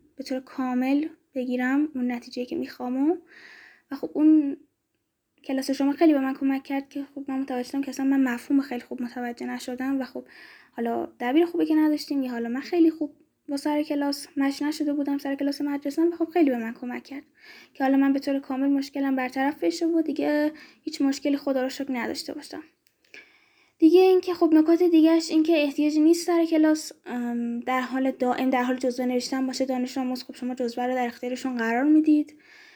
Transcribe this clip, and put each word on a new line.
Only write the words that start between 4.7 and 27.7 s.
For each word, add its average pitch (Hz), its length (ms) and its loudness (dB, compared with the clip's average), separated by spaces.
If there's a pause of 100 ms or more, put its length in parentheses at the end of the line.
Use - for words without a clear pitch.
کلاس 269 260 -4
شما 277 220 0
خیلی 311 200 6
به 277 80 4
من 269 140 -2
کمک 269 280 -2
کرد 277 260 -6
که 285 160 -10 (100)
خب 277 140 -12
من 269 100 -4
متوجه 254 300 -6
شدم 277 140 -4
که 269 60 -8
اصلاً 269 180 -4
من 269 160 4
مفهوم 254 380 0
خیلی 247 200 -4
خوب 254 220 -10
متوجه 240 440 -8
نشدم 254 540 -6
و 254 40 -4
خب - 200 -12 (480)
حالا 233 360 -4 (120)
دبیر 262 260 2
خوبی 339 200 -2
که 311 80 2
نداشتیم 302 480 0
یا 254 80 -6
حالا 233 180 -6
من 247 120 -6
خیلی 330 300 2
خوب 311 200 -6 (380)
با 285 80 -4
سر 294 260 -2
کلاس 285 440 -4 (100)
مچ 277 260 -2
نشده 302 300 -2
بودم، 285 260 -2
سر 277 160 -6
کلاس 277 260 -4
مدرسه‌ام، 285 480 0
و 339 80 -2
خب 330 160 -2
خیلی 320 180 4
به 247 80 -2
من 226 160 -6
کمک 247 280 -10
کرد 277 200 -16 (520)
که 269 100 -2
حالا 269 120 4
من 277 160 6
به 269 60 2
طور 277 220 -2
کامل 269 280 -4
مشکلم 277 480 0
برطرف 269 480 -2
بشه 339 220 0
و 330 160 2
دیگه 302 500 0 (300)
هیچ - 200 -6
مشکلی 277 340 0
خدا 269 260 -2
رو 262 60 -2
شکر 269 240 -8
نداشته 247 420 -6
باشم. 302 280 -14 (1160)
دیگه 330 220 8
اینکه 370 340 4
خب 339 180 2
نکات 320 300 6
دیگه‌اش 330 480 4
این 311 120 4
که 320 200 4
احتیاجی 294 380 0
نیست 330 260 4
سر 339 180 2
کلاس، 311 480 2 (140)
ام، 240 540 -6
در 254 200 -2